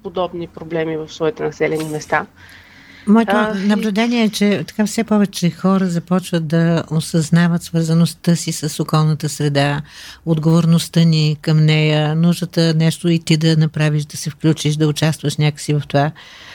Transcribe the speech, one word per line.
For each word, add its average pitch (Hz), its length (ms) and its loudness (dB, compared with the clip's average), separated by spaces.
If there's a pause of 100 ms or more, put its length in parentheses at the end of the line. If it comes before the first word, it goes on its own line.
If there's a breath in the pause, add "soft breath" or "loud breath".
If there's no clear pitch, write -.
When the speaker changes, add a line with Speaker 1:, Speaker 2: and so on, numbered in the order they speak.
Speaker 1:
подобни 175 460 -6
проблеми 160 480 -6
в 156 120 -10
своите 156 340 -6
населени 156 420 -4
места. 151 420 -4 (800 loud breath)
Speaker 2:
Моето 208 300 4
Speaker 1:
А, 214 220 0
и 190 80 -2
Speaker 2:
наблюдение 220 580 0
е, 214 40 2
че 202 380 0
така 208 200 -4
все 220 180 -2
повече 202 460 0
хора 190 360 0
започват 175 600 -2
да 165 440 2
осъзнават 170 720 2
свързаността 165 760 0
си 165 160 -6
с 156 300 -6
околната 156 460 0
среда, 143 540 0 (440 loud breath)
отговорността 165 760 2
ни 156 380 2
към 160 140 2
нея, 156 580 2
нуждата 165 600 0
нещо 160 340 0
и 165 100 2
ти 165 180 0
да 160 200 2
направиш, 151 480 0
да - 120 -16
се - 140 -8
включиш, 151 460 -2
да 156 120 0
участваш 156 480 -2
някакси 151 380 -2
в 147 140 0
това, 143 220 0 (440 loud breath)